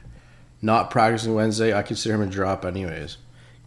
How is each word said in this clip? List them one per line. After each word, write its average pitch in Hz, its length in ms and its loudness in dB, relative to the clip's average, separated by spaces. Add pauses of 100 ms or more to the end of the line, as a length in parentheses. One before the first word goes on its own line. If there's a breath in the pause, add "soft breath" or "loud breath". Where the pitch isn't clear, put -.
(600 soft breath)
not 107 300 2
practicing 113 420 2
Wednesday. 110 400 2
I 101 100 2
consider 110 320 -4
him 107 80 2
a - 40 0
drop 95 380 -2
anyways. 87 500 -6 (520 soft breath)